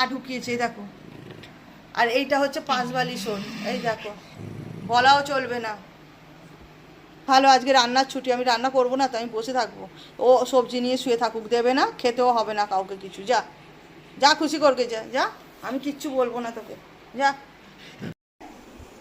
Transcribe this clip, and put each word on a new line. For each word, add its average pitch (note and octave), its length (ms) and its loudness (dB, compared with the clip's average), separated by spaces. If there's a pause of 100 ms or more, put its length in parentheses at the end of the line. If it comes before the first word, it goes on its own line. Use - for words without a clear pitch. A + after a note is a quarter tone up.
(120)
ঢুকিয়েছে, B3+ 440 -8
এই A#3 80 -2
দেখো। A#3 200 -6 (1160)
আর A#3 80 4 (100)
এইটা C#4+ 260 0
হচ্ছে C#4 160 -2 (100)
পাঁচ B3 260 -2
বালিশ B3 360 -4
ওর, G3+ 100 -6 (300)
এই B3+ 160 -4
দেখো, G#3+ 240 -4 (800)
বলাও C4 280 6 (120)
চলবে B3 360 -2
না। G#3+ 60 -6 (1500)
ভালো, C4+ 280 6
আজকে B3+ 180 2
রান্নার B3+ 380 4
ছুটি, C4 240 -4
আমি B3 160 -2
রান্না A#3 260 0
করবো B3 240 2
না, C4+ 100 2
তো B3+ 80 -4
আমি A#3 180 -6
বসে A3+ 220 -4
থাকবো। G3 240 -4 (420)
ও - 20 4 (240)
সবজি B3 340 2
নিয়ে B3+ 180 0
শুয়ে A#3 200 2
থাকুক, A3+ 220 -4 (100)
দেবে A#3+ 240 2
না, D#4+ 40 2 (180)
খেতেও B3 360 2
হবে G#3+ 220 0
না G#3 120 2
কাউকে F#3+ 320 -2
কিছু। F#3+ 260 -14
যা, A#3 100 4 (800)
যা C4+ 120 6 (100)
খুশি D#4 240 0
করকে B3+ 200 4 (100)
যা, A3 80 -6 (140)
যা, C#4+ 80 0 (440)
আমি A#3+ 180 -4
কিচ্ছু C#4+ 220 -8 (120)
বলবো A#3+ 260 -2
না A3+ 120 -8
তোকে, G#3+ 180 -14 (440)
যা। C#4 100 4 (1700)